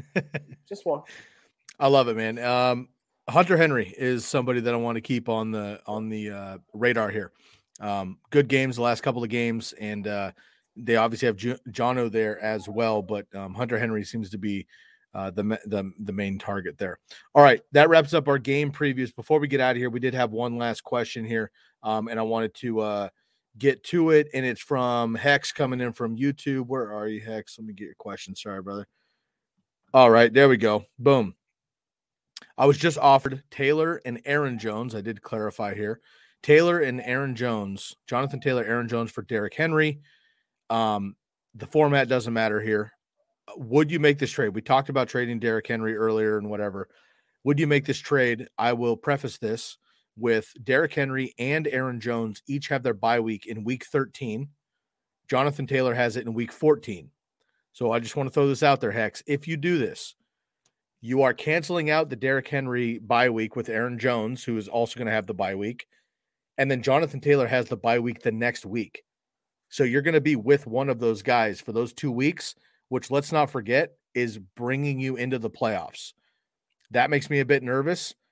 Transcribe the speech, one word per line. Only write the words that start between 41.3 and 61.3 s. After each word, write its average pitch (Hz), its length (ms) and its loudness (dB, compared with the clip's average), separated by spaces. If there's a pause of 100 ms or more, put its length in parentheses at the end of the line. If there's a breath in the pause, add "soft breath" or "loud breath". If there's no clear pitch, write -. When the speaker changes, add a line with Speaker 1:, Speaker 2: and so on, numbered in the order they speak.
Speaker 1:
the 110 140 -14
format 143 400 4
doesn't 120 260 0
matter 110 280 0
here. 107 320 -2 (640)
Would 147 340 2
you 165 80 0
make 147 180 4
this 143 140 -2
trade? 107 240 -2
We 110 60 -4
talked 135 280 2
about 135 200 0
trading 120 300 -4
Derrick 113 280 -2
Henry 113 280 -2
earlier 110 420 2
and 104 120 -6
whatever. 101 380 -6 (560)
Would 143 160 2
you 151 80 2
make 143 180 4
this 143 140 -4
trade? 123 480 0 (100)
I 117 160 2
will 117 220 0
preface 139 420 -4
this 113 400 -6 (400)
with 110 360 0 (100)
Derrick 139 300 0
Henry 131 440 -4
and 147 300 -2
Aaron 127 320 -4
Jones 113 480 -4
each 139 220 -6
have 135 140 -2
their 123 100 0
bye 113 260 2
week 113 260 -4
in 110 180 -10
week 127 220 -6
thirteen. 131 640 -4 (800)
Jonathan 143 380 0
Taylor 131 260 2
has 120 240 0
it 117 80 -8
in 113 80 -8
week 117 180 -4
fourteen. 113 600 0 (600)
So 120 200 0
I 117 80 2
just 117 160 -8
wanna 135 140 -4
throw 143 180 2
this 139 160 0
out 139 180 4
there, 110 100 -2
Hex. 107 360 -4
If 147 200 -2
you 165 100 -4
do 170 200 0
this, - 380 -6 (840)
you 127 200 0
are 127 120 4